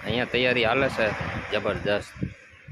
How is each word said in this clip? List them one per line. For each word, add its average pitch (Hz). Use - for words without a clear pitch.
અહીંયા 113
તૈયારી 123
હાલે 131
છે 113
જબરજસ્ત, 101